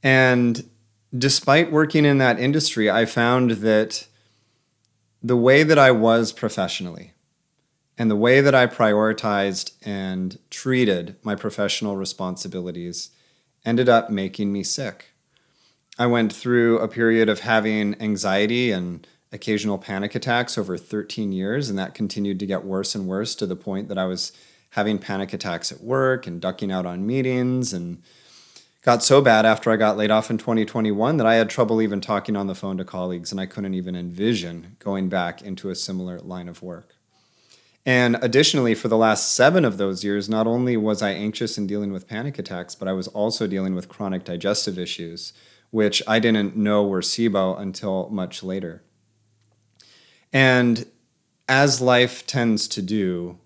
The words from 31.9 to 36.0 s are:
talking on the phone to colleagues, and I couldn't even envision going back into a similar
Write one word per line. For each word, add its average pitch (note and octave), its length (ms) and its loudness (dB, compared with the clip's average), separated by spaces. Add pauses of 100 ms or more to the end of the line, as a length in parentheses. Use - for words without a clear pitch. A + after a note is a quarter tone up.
talking G#2 360 -4
on G2+ 100 -4
the F#2+ 80 -6
phone F#2+ 240 -8
to F#2 80 -8
colleagues, F2+ 440 -8
and G2 80 -8
I F#2+ 60 -6
couldn't F#2+ 300 -8
even F2+ 200 -6
envision F2 840 -6
going F#2+ 320 -4
back F2 320 -4
into F#2+ 260 -12
a F#2 60 -8
similar F2+ 440 -10